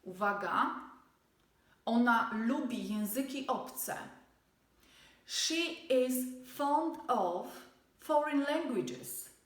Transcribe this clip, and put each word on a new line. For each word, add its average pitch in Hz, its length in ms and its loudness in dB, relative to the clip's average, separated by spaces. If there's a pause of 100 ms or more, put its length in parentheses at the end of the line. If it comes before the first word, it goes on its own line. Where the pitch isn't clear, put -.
Uwaga, 202 720 0 (1080)
ona 233 480 4
lubi 226 560 0
języki 240 580 -2
obce. - 500 -4 (1300)
She - 380 0 (260)
is 254 260 4 (300)
fond 302 520 0 (100)
of 190 400 0 (520)
foreign 294 440 2
languages. 285 840 -2 (160)